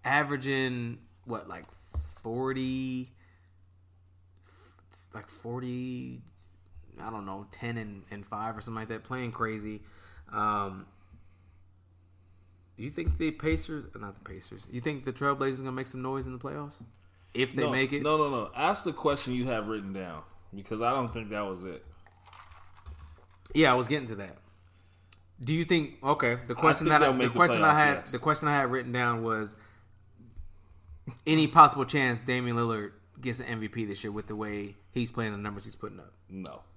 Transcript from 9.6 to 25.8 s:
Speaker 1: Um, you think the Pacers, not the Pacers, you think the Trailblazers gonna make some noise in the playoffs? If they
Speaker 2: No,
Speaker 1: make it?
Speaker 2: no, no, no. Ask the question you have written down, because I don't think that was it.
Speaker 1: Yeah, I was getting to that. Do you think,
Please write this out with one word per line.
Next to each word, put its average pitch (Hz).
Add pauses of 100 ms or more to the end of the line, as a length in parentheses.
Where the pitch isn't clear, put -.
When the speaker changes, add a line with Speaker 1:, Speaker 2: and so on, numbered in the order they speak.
Speaker 1:
Um, 101 (1900)
you 120
think 165
the 156
Pacers, 156 (140)
not 101
the -
Pacers, 95
you 120
think 139
the 131
Trailblazers 135
gonna 131
make 127
some 127
noise 131
in 127
the 123
playoffs? 143 (500)
If 127
they 131
Speaker 2:
No, 120
Speaker 1:
make 131
it? 143
Speaker 2:
no, 151
no, 147
no. 120
Ask 170
the 165
question 139
you 123
have 110
written 101
down, 87 (320)
because 107
I 120
don't 127
think 110
that 104
was 92
it. 90 (1700)
Speaker 1:
Yeah, 147
I 123
was 127
getting 139
to 110
that. 98 (1000)
Do 127
you 165
think, 160